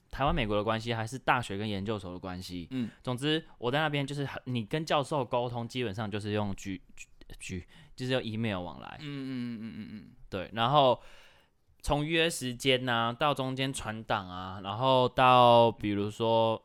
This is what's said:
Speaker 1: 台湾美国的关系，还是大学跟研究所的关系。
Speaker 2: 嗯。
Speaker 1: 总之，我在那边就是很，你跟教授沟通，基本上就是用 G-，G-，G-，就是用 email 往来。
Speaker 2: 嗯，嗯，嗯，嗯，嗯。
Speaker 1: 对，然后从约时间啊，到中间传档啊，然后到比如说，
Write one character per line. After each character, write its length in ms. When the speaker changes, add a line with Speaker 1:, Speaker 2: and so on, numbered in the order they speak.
Speaker 1:
台 140
湾 100
美 120
国 100
的 80
关 160
系， 140
还 120
是 120
大 240
学 160
跟 100
研 160
究 140
所 140
的 60
关 220
系。 300
Speaker 2:
嗯。 180
Speaker 1:
总 120
之， 300
我 120
在 80
那 120
边 160
就 80
是 100
很， 220
你 180
跟 220
教 160
授 200
沟 280
通， 180
基 160
本 100
上 160
就 80
是 140
用 220
G-，G-，G-， 1120
就 120
是 60
用 100
email 380
往 200
来。 220
Speaker 2:
嗯， 20
嗯， 560
嗯， 160
嗯， 140
嗯。 200
Speaker 1:
对， 240
然 160
后 280
从 240
约 240
时 240
间 340
啊， 240
到 220
中 200
间 180
传 320
档 240
啊， 340
然 160
后 300
到 640
比 180
如 180
说， 560